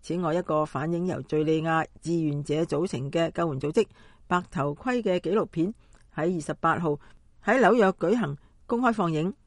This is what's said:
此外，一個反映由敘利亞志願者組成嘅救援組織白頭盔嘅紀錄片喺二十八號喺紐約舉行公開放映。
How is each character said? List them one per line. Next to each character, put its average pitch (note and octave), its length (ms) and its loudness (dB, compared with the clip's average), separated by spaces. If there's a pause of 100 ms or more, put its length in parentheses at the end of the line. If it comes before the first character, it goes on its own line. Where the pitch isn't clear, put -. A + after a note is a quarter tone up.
此 D#3+ 200 -6
外， D#3+ 120 0
一 F3 100 0
個 D#3 220 0
反 D#3 280 -4
映 F3 140 -2
由 F3 160 -4
敘 D#3 200 0
利 D#3+ 200 2
亞 D#3+ 220 0 (140)
志 E3 220 -4
願 D3 220 -2
者 D3 200 0
組 E3 240 -2
成 C3 240 -6
嘅 E3 200 0
救 E3 200 -2
援 C3+ 80 -6
組 D3 120 -4
織 - 160 2 (400)
白 F3+ 240 0
頭 C#3+ 240 -2
盔 B3 260 -4
嘅 F3+ 180 2
紀 E3+ 140 -2
錄 G#3 140 2
片 F3 260 -2 (420)
喺 E3+ 220 0
二 - 20 -2
十 D3+ 140 -6
八 D#3+ 260 0
號 E3 120 -2 (520)
喺 B3 160 2
紐 G#3 140 6
約 G3+ 200 6
舉 F#3 220 0
行 D3+ 220 -2 (300)
公 A#3 120 -2
開 B3 140 2
放 F3+ 180 0
映。 D#3+ 220 -2 (140)